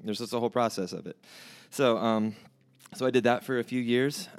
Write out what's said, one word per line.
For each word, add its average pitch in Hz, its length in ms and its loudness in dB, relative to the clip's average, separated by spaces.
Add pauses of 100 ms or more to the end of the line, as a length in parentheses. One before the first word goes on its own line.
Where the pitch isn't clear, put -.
there's 104 160 -4
just 117 140 -6
a 120 80 -2
whole 117 100 0
process 107 420 -2
of 90 140 -12
it. - 100 -12 (540)
So, 120 280 2
um, 110 360 0 (600)
so 131 120 -2
I 131 40 4
did 120 140 4
that 120 200 4
for 131 140 -2
a 117 60 -2
few 127 160 -4
years, 123 480 0 (100)